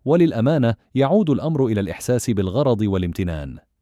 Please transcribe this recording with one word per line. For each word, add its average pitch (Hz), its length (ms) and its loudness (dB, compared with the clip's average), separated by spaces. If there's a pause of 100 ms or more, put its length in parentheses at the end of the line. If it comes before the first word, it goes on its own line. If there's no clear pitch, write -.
وللأمانة، 135 680 2 (200)
يعود 151 360 2
الأمر 135 360 0
إلى 104 140 0
الإحساس 113 500 -2
بالغرض 107 520 0
والامتنان. 87 760 -2 (240)